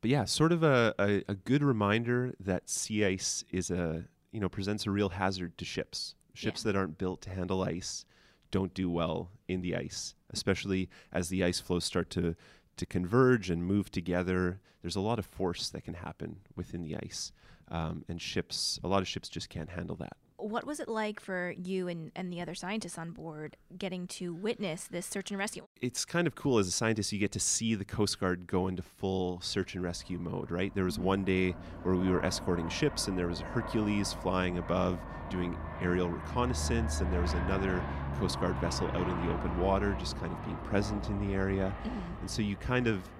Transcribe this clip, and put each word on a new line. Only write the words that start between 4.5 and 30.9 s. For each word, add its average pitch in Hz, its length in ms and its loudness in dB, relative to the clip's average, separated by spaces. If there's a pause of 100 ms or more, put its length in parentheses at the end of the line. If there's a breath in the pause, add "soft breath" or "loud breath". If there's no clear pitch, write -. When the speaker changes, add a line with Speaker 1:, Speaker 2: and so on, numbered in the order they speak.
Speaker 1:
a 101 40 0
real 101 180 4
hazard 92 500 -2
to 85 60 -6
ships. - 500 -6 (180)
Ships - 320 -4
Speaker 2:
Yeah. 110 60 2
Speaker 1:
that 98 80 2
aren't 82 180 -2
built 92 240 -4
to - 80 -12
handle 95 320 0
ice 90 440 -4 (440 soft breath)
don't 95 240 0
do 92 160 0
well 85 400 0 (180)
in 92 140 0
the 87 140 -2
ice, - 400 -6 (160)
especially 92 580 0 (240 loud breath)
as 85 160 0
the 92 140 2
ice 90 160 4
flows 87 260 0
start - 240 0
to, 87 260 0 (420 loud breath)
to - 100 -2
converge 104 640 4
and 85 120 0
move 98 280 2
together. 90 680 0 (220 soft breath)
There's 87 140 -4
a 101 60 0
lot 110 180 0
of 98 80 -6
force - 420 -4
that - 140 -10
can 85 100 -8
happen 80 440 -10 (180)
within 87 260 -8
the 80 160 -6
ice. - 340 -10 (380 loud breath)
Um, 82 400 -4
and 85 120 -6
ships, - 640 -4
a - 60 -2
lot 98 120 4
of 92 60 -2
ships - 220 -8
just - 200 -8
can't 78 200 -8
handle 87 280 -6
that. - 200 -10 (180)
Speaker 2:
What 214 300 -6
was 294 160 -8
it - 80 -8
like 214 320 -4
for 180 340 -4
you 185 320 -4
and, 165 300 -8
and 180 160 -6
the 175 80 -8
other 165 140 -8
scientists 196 420 -8
on 165 140 -8
board 156 440 -12 (220)
getting 180 300 -6
to 175 260 -8
witness 190 580 -4
this 175 140 -6
search - 260 -6
and 202 80 -6
rescue? - 260 -6 (140)
Speaker 1:
It's - 240 -2
kind 170 240 2
of 135 80 0
cool. 131 220 4
As 98 100 6
a 87 40 -2
scientist, 110 420 2
you 101 60 -2
get 98 120 2
to 104 80 -4
see 113 360 2
the 98 100 -4
Coast - 340 0
Guard 90 260 0
go 92 220 2
into 90 140 -2
full 92 580 -2
search - 360 -2
and 90 80 -2
rescue 90 360 -4
mode, 87 320 -4
right? 92 240 0
There 98 80 2
was 90 160 2